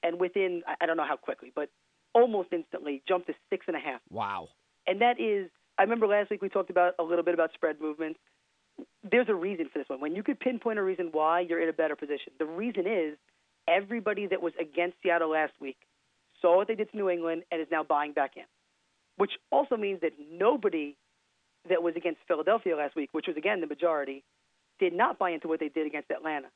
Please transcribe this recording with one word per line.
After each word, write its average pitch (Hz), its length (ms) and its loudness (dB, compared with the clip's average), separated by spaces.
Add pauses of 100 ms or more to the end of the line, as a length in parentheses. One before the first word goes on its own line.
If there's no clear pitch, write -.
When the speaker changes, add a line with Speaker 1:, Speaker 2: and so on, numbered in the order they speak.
Speaker 1:
and 170 180 -2
within, 180 460 0
I, 151 160 -6
I 170 40 2
don't 165 100 0
know 151 100 -2
how 143 100 -2
quickly, - 380 -10
but 147 140 -4 (460)
almost 226 380 6
instantly 147 540 -6
jumped 175 200 0
to - 80 -6 (160)
six 185 160 -4
and 165 100 -4
a 139 40 -6
half. 131 200 -8 (100)
Speaker 2:
Wow. 98 380 -6 (380)
Speaker 1:
And 190 160 0
that 240 180 4
is, 202 300 0 (260)
I 196 60 6
remember 220 240 4
last 208 240 2
week 208 100 -4
we 196 80 -4
talked 190 220 -2
about 180 280 4
a 170 40 0
little 170 220 2
bit 175 100 2
about 165 180 2
spread 151 280 -2
movement. 156 360 -6 (920)
There's 233 180 4
a 214 60 4
reason 175 380 -2
for 151 60 -4
this 139 100 -6
one. 131 120 -8
When 156 140 -4
you 202 80 -6
could 277 180 -2
pinpoint 226 380 -2
a 202 40 0
reason 190 300 -2
why, 160 280 2
you're 170 220 0
in 165 60 2
a 160 40 -2
better 156 240 0
position. 147 420 -8
The 156 80 0
reason 185 400 -4
is 165 300 -2 (520)
everybody 202 580 0
that 175 160 -2
was 165 180 -2
against 175 420 -2
Seattle 170 280 2
last 156 300 0
week 139 160 -10 (680)
saw 175 140 8
what 202 120 4
they 226 60 0
did 208 160 -2
to 220 60 -12
New 202 120 0
England 165 420 -2
and 165 100 -2
is 156 100 -4
now 160 120 0
buying 147 300 0
back 139 240 -2
in, 139 80 -18 (720)
which 202 160 0 (180)
also 269 260 2
means 196 260 -2
that 156 100 0 (180)
nobody 175 680 0 (720)
that 170 140 2
was 170 140 0
against 170 320 -4
Philadelphia 170 480 2
last 147 180 -4
week, 147 180 -4
which 156 140 -4
was, 160 100 -4
again, 185 240 -2
the 160 60 -4
majority, 143 580 -2 (540)
did 180 140 2
not 208 260 0
buy 185 120 0
into 160 180 -6
what 160 100 0
they 156 100 -4
did 156 180 -2
against 147 240 -8
Atlanta. 151 460 -6